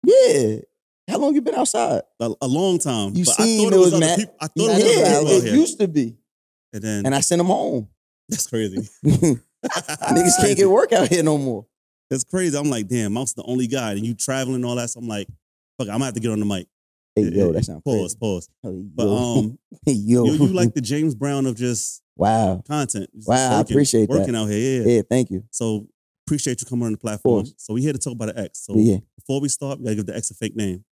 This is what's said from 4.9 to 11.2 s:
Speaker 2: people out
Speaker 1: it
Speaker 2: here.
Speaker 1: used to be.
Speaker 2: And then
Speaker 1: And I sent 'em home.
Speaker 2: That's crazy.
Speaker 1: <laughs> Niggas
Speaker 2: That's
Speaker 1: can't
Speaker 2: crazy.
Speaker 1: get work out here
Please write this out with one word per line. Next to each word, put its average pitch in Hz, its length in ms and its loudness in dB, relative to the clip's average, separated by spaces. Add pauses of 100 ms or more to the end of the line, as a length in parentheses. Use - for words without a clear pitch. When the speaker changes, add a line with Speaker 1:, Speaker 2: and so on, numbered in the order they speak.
Speaker 2:
people 151 80 2
out 135 80 4
Speaker 1:
it 120 80 4
Speaker 2:
here. 113 100 0
Speaker 1:
used 320 260 2
to 202 80 2
be. 123 280 -2 (560)
Speaker 2:
And 104 100 -10
then 107 240 -4
Speaker 1:
And 135 80 0
I 139 60 2
sent 170 200 0
'em 175 60 2
home. 131 420 -2 (400)
Speaker 2:
That's - 200 -6
crazy. 107 300 -4
Speaker 1:
<laughs> - 260 -12
Niggas 147 340 4 (240)
Speaker 2:
That's 175 460 -6
Speaker 1:
can't 175 320 4
Speaker 2:
crazy. 202 160 4
Speaker 1:
get 190 120 4
work 233 240 4
out 185 160 2
here 170 140 2